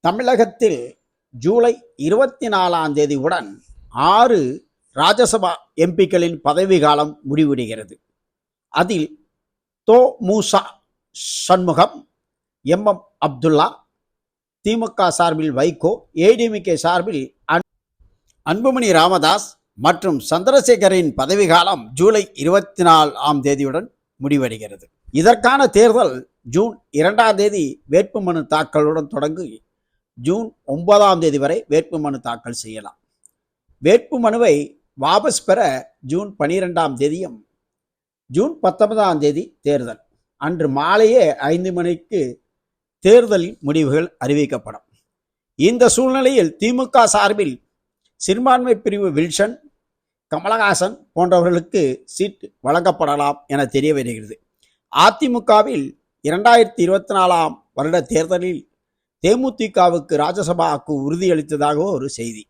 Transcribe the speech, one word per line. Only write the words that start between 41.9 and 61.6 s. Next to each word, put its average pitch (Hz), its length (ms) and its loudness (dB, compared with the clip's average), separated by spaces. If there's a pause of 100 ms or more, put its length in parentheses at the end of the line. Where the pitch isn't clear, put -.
தேர்தலின் 208 580 4
முடிவுகள் 151 460 0 (120)
அறிவிக்கப்படும். 135 640 -4 (760)
இந்த 226 300 4
சூழ்நிலையில் 254 680 2
தி 214 160 -2
மு 254 180 -2
க 240 180 4
சார்பில் 202 480 0 (640)
சிறுபான்மை 247 540 0
பிரிவு 202 360 -4
வில்சன், 170 440 -2 (760)
கமலஹாசன் 202 640 -2 (180)
போன்றவர்களுக்கு 175 680 2 (240)
சீட் - 400 -8 (180)
வழங்கப்படலாம் 147 840 0
என 143 180 -2
தெரிய 139 280 -2
வருகிறது. 113 420 -8 (580)
அதிமுகவில் 214 960 2 (380)
இரண்டாயிரத்தி 220 580 4
இருபத்தி 190 300 -2
நாலாம் 180 420 2 (180)
வருட 160 280 -2
தேர்தலில் 170 600 -4 (640)
தேமுதிகவுக்கு 202 920 0
ராஜ்யசபாவுக்கு 165 880 -4
உறுதியளித்ததாக 151 760 -2 (180)